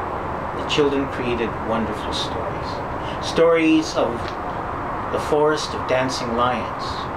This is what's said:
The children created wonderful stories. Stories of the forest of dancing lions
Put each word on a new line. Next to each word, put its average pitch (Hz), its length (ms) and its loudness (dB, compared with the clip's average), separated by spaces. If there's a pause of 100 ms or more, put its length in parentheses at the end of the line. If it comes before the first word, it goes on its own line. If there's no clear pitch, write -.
(560)
The - 140 -4
children 139 380 2
created 120 420 -2 (180)
wonderful 110 460 -2
stories. - 560 -4 (500)
Stories 165 720 4
of 120 180 2 (1000)
the 101 80 0
forest 151 540 2
of 104 120 -4
dancing 127 480 0
lions 120 500 0 (320)